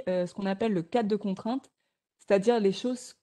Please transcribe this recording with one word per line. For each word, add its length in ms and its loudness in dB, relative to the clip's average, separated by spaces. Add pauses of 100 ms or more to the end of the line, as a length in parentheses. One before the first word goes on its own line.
euh, 180 0
ce 80 -10
qu'on 120 -8
appelle 280 0
le 100 0
cadre 260 0
de 80 0
contraintes, 520 -4 (500)
c'est-à-dire 400 4
les 120 4
choses 520 -6